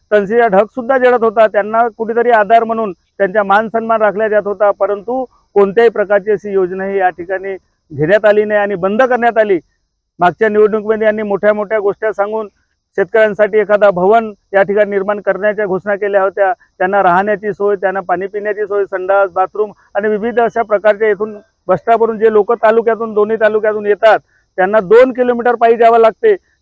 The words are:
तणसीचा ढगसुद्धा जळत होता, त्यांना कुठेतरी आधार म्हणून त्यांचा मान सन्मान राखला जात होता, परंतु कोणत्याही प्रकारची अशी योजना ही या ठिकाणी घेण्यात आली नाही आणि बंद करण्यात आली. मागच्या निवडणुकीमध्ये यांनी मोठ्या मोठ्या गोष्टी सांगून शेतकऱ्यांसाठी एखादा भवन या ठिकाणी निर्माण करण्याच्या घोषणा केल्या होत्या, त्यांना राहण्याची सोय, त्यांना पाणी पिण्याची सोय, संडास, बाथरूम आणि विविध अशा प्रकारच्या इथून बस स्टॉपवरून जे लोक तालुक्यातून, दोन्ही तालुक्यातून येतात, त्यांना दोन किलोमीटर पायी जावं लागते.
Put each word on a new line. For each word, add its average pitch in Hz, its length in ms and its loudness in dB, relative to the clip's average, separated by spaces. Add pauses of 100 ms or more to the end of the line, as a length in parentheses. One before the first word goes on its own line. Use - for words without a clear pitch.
(120)
तणसीचा 214 340 2
ढगसुद्धा 226 520 0
जळत 247 240 2
होता, 226 240 2
त्यांना 214 420 0
कुठेतरी 226 420 -2
आधार 226 340 4
म्हणून 226 280 -4
त्यांचा 196 500 -4
मान 202 260 0
सन्मान 226 340 -2
राखला 208 260 0
जात 208 160 0
होता, 202 260 0
परंतु 202 540 -4 (300)
कोणत्याही 202 360 4
प्रकारची 202 400 -2
अशी 208 220 -4
योजना 190 320 -2
ही 196 140 -4
या 185 100 2
ठिकाणी 190 480 -8 (400)
घेण्यात 180 280 0
आली 214 200 2
नाही 208 160 0
आणि 202 140 -2
बंद 196 280 -4
करण्यात 233 360 -2
आली. 208 220 0 (580)
मागच्या 180 300 0
निवडणुकीमध्ये 214 580 0
यांनी 214 160 -2
मोठ्या 202 320 0
मोठ्या 208 240 -4
गोष्टी 202 380 -2
सांगून 208 320 -6 (480)
शेतकऱ्यांसाठी 214 600 0
एखादा 208 320 2
भवन 208 420 0 (200)
या 196 100 2
ठिकाणी 202 280 0
निर्माण 202 300 -4
करण्याच्या 202 460 -2
घोषणा 190 300 -4
केल्या 196 260 0
होत्या, 190 300 0
त्यांना 190 500 -2
राहण्याची 196 500 0
सोय, 202 240 -2
त्यांना 190 240 -4
पाणी 185 260 -4
पिण्याची 208 400 -6
सोय, 202 180 -2
संडास, 190 460 -2
बाथरूम 190 420 -4 (220)
आणि 208 140 -2
विविध 214 320 -2
अशा 233 220 -2
प्रकारच्या 214 460 0
इथून 208 300 -4 (280)
बस - 120 0
स्टॉपवरून 226 400 0
जे 220 140 2
लोक 214 200 2
तालुक्यातून, 226 600 0
दोन्ही 214 220 0
तालुक्यातून 214 500 0
येतात, 208 320 2 (380)
त्यांना 202 240 2
दोन 226 320 4
किलोमीटर 247 420 0
पायी 233 220 2
जावं 233 220 4
लागते. 220 380 2 (260)